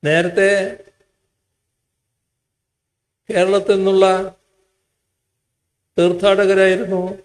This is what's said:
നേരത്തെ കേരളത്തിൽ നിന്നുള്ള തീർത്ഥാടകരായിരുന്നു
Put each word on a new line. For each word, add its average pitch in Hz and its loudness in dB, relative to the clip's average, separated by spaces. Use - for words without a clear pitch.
നേരത്തെ 190 -2
കേരളത്തിൽ 196 0
നിന്നുള്ള 190 0
തീർത്ഥാടകരായിരുന്നു 190 0